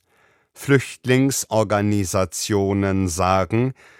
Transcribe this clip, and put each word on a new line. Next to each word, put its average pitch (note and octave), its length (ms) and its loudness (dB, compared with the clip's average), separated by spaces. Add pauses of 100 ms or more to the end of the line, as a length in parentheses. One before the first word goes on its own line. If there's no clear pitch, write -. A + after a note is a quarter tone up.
(540)
Flüchtlingsorganisationen G2+ 2500 0
sagen, F#2+ 640 0 (280)